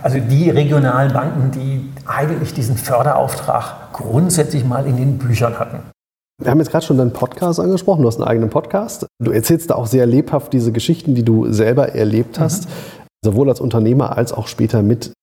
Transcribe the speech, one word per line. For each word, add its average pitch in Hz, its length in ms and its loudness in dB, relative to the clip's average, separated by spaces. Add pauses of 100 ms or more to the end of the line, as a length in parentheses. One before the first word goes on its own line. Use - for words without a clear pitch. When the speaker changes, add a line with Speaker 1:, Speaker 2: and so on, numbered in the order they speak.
Speaker 1:
also 135 160 0
die 135 300 2
regionalen 139 600 2
Banken, 131 400 0
die 135 380 -6 (160)
eigentlich 151 480 -4
diesen 117 240 -2
Förderauftrag - 1120 -2
grundsätzlich 151 720 0
mal 127 220 -2
in 135 100 0
den 127 220 0
Büchern 120 420 0
hatten. - 200 -6 (600)
Speaker 2:
Wir - 80 -2
haben 147 100 4
jetzt 160 120 0
gerade 160 140 0
schon 143 120 2
deinen 127 140 2
Podcast 170 480 -4
angesprochen, 180 440 2
du 120 40 4
hast 113 120 0
einen - 100 -2
eigenen 113 200 2
Podcast. 196 560 -4 (160)
Du 120 100 0
erzählst 165 380 0
da 156 60 2
auch 120 100 -2
sehr 123 200 4
lebhaft 131 480 0
diese 120 180 2
Geschichten, 139 420 0
die 120 100 2
du 113 280 2
selber 113 380 2
erlebt 110 500 0
hast, 160 300 -2
Speaker 1:
Mhm. - 20 -14 (540)
Speaker 2:
sowohl 113 240 4
als 120 100 0
Unternehmer 120 580 2
als 120 140 0
auch 110 160 -6
später 117 340 0
mit 113 300 0 (120)